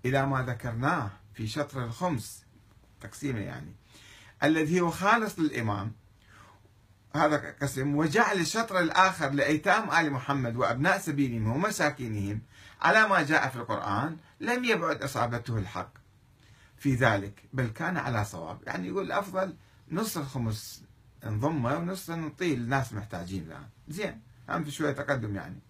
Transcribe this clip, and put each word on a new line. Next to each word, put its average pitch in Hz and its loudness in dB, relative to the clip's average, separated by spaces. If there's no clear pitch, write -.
إلى 135 2
ما 135 0
ذكرناه 123 -2
في 110 -6
شطر 135 -4
الخمس، 117 -4
تقسيمه 120 -6
يعني، - -8
الذي 156 4
هو 170 4
خالص 208 2
للإمام، 110 0
هذا 151 2
قسم، 139 0
وجعل 180 4
الشطر 180 0
الآخر 175 4
لأيتام 156 4
آل 160 2
محمد 131 0
وأبناء 127 2
سبيلهم 135 0
ومساكينهم 120 0
على 214 6
ما 190 4
جاء 143 2
في 123 -6
القرآن، 117 0
لم 247 0
يبعد 170 2
إصابته 117 -2
الحق 90 -6
في 135 2
ذلك، 104 2
بل 131 0
كان 160 -4
على 117 0
صواب. 82 -8
يعني - -6
يقول 185 -4
الأفضل 190 -2
نص 196 -2
الخمس 123 -6
نضمه 123 0
ونص 175 -6
نعطيه 165 -2
للناس 123 -2
محتاجين 90 -6
الآن. 76 -14
زين، 160 -8
هم 170 -2
في 147 -6
شوية 147 0
تقدم 131 -2
يعني. 90 -10